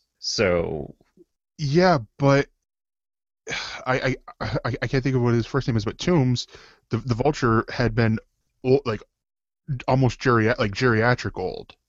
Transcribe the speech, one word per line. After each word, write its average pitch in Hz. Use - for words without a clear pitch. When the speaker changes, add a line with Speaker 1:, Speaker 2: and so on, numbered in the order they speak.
Speaker 1:
so 85
Speaker 2:
Yeah, 160
but 139
<sighs> -
I, 131
I, 110
I, 113
I 123
can't 131
think 131
of 123
what 120
his 117
first 135
name 117
is, 107
but 110
Toomes, 131
the, 120
the 113
Vulture 117
had 113
been 113
o-, 131
like, 110
almost 131
geria-, 117
like, 110
geriatric 117
old. -